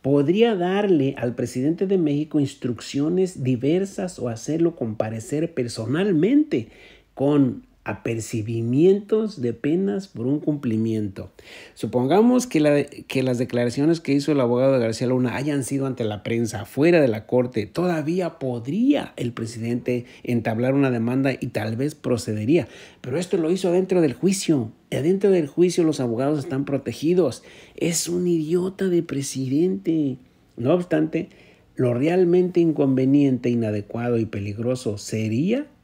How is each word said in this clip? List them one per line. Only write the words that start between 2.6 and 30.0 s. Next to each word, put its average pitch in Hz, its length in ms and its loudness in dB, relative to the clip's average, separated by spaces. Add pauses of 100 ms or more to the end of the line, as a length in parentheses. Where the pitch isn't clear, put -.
diversas 170 760 -2
o 120 100 -4
hacerlo 160 480 -2
comparecer 113 800 -4
personalmente 156 1120 0 (460)
con 139 480 2 (220)
apercibimientos 120 1600 0
de 120 100 -2
penas 190 560 -2
por 117 180 -8
un 147 140 0
cumplimiento. 110 920 -2 (420)
Supongamos 190 720 2
que - 120 -2
la, 147 260 4
que - 380 -6
las 127 140 0
declaraciones 123 640 0
que 139 120 -2
hizo 143 200 0
el 143 80 2
abogado 123 320 4
de 131 60 4
García 113 280 0
Luna 123 300 0
hayan 143 280 -2
sido 135 220 -4
ante 123 180 -4
la 104 180 -4
prensa, 117 420 -4
fuera 160 360 4
de 135 80 6
la 107 180 -2
corte, 127 400 0
todavía 170 720 -2
podría 135 800 -2
el 120 160 -4
presidente 117 720 -4 (160)
entablar 120 520 0
una 139 160 2
demanda 123 480 0
y - 100 -6
tal 110 280 -4
vez 147 180 -4
procedería. 120 720 0 (340)
Pero 127 160 -6
esto 180 180 -4
lo 160 140 0
hizo 190 180 0
adentro 185 320 2
del 139 140 2
juicio. 156 580 0 (180)
Y 131 60 -4
adentro 190 340 2
del 170 160 2
juicio 170 380 2
los 151 160 0
abogados 131 380 0
están 135 260 -4
protegidos. 143 760 0 (340)
Es 165 320 -2
un 180 180 -2
idiota 175 640 0
de 170 140 2
presidente. 147 1120 -2 (400)